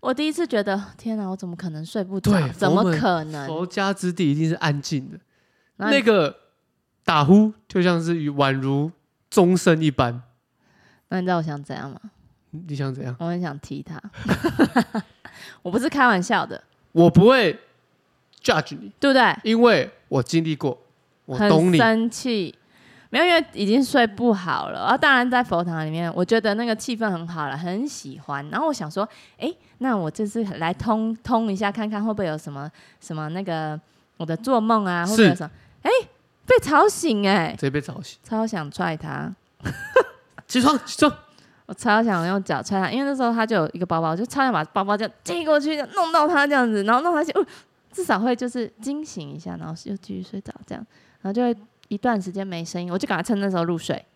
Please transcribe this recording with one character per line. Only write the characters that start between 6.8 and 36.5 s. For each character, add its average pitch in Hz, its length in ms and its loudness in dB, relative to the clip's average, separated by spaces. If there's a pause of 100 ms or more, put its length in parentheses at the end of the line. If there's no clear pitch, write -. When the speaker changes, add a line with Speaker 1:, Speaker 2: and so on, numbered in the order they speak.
Speaker 2:
打 156 200 4
呼 208 280 8 (160)
就 190 120 0
像 175 220 2
是 170 120 -2 (180)
宛 139 200 2
如 139 380 0 (400)
钟 185 260 6
声 165 240 4
一 156 80 2
般。 123 320 -2 (920)
Speaker 1:
那 185 100 -4
你 180 60 -4
知 185 40 -2
道 180 60 2
我 165 60 0
想 147 200 -8
怎 139 140 -12
样 135 120 -12
吗？ 135 120 -16 (500)
Speaker 2:
你 156 240 -12
想 135 180 -4
怎 131 120 -10
样？ 127 160 -8
Speaker 1:
我 170 60 -6
很 175 140 -4
想 151 200 -6
踢 143 240 -12
他。 - 180 -16 (800)
<laughs> - 800 -12
我 180 80 -6
不 202 80 0
是 254 100 -2
开 269 200 2
玩 190 120 4
笑 185 240 -2
的。 - 160 -12 (300)
Speaker 2:
我 170 180 8
不 170 200 8
会 226 280 4 (840)
judge 156 380 0
你。 101 180 -16
Speaker 1:
对 277 120 2
不 269 40 4
对？ 233 180 4 (120)
Speaker 2:
因 226 180 2
为 208 260 6 (200)
我 139 120 0
经 165 220 0
历 160 140 -2
过， 131 200 -4 (500)
我 131 120 -8 (100)
懂 170 240 6
你。 165 60 6
Speaker 1:
很 - 0 -
生 226 320 2
气。 220 460 -6 (560)
没 240 60 0
有， 330 60 4
因 349 100 4
为 330 100 2 (100)
已 202 120 -2
经 233 160 4
睡 247 240 2
不 220 260 0
好 180 360 -4
了。 80 140 -8
然 120 60 0
后 240 80 4
当 294 160 4
然 254 160 2
在 247 140 0
佛 175 220 -2
堂 165 200 -4
里 156 60 -6
面， 170 240 -4
我 180 100 0
觉 226 160 2
得 208 140 -2
那 233 100 -4
个 226 120 -2
气 226 200 -8
氛 220 140 -2
很 170 160 -6
好 160 220 -8
了， 135 100 -8
很 185 300 -6
喜 147 320 -16
欢。 143 300 -10
然 196 100 -4
后 320 80 -2
我 294 40 -2
想 160 160 -6
说， 196 200 -4 (300)
诶， 320 140 -6 (260)
那 247 180 -2
我 165 120 -2
这 214 160 -6
次 220 200 -4 (140)
来 165 140 -2
通， 220 440 -2
通 226 340 -2
一 190 60 -2
下， 202 160 -2
看 214 180 -6
看 208 140 -4
会 220 100 -2
不 208 60 -6
会 190 60 0
有 156 120 -4
什 156 140 -12
么， 139 180 -10 (300)
什 165 160 -10
么 156 140 -6
那 185 120 -8
个 160 340 -6 (400)
我 175 80 -8
的 160 120 -4
做 240 240 0
梦 220 240 2
啊， 175 200 -2
Speaker 2:
是。 185 60 -2
Speaker 1:
会 220 60 2
不 226 80 8
会 202 60 8
有 - 40 2
什 175 100 -8
么？ 156 60 -12 (320)
诶， - 80 0 (560)
被 508 160 6